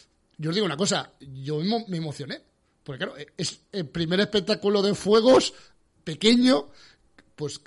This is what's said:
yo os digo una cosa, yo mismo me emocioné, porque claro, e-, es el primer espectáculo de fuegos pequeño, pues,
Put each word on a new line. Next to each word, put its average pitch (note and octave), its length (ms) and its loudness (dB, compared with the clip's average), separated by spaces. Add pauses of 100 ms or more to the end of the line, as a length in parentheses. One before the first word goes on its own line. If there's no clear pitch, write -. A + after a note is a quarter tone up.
(380)
yo D#3 120 -6
os E3 60 -4
digo G#3+ 100 0
una D3 120 -4
cosa, F3 420 -2
yo C3+ 380 -10
mismo A3 300 -2
me F3+ 100 -6
emocioné, D#3 440 -10 (420)
porque C#3 160 -14
claro, F3+ 180 -8
e-, D3 180 -16
es - 260 -8 (100)
el F#3 160 -8
primer E3+ 340 -2
espectáculo G#3 600 0
de G3 140 2
fuegos A3 580 4 (500)
pequeño, B3 640 2 (680)
pues, - 320 -10